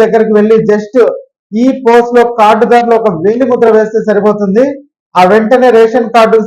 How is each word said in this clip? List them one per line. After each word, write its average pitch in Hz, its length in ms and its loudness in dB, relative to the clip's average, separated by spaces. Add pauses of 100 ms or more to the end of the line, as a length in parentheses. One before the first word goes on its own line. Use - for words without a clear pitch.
దగ్గరికి 214 380 0
వెళ్ళి 214 180 0 (140)
just 208 240 -4 (680)
ఈ - 20 0 (180)
పోస్ట్ 240 340 0
లో 240 60 4 (160)
కార్డుదారులు 226 600 2
ఒక 220 120 -2 (140)
వేలి 240 260 0
ముద్ర 240 240 0
వేస్తే 220 320 0
సరిపోతుంది. 208 560 -2 (560)
ఆ - 20 2 (120)
వెంటనే 247 440 2
రేషన్ 226 380 0
కార్డుకు 220 320 2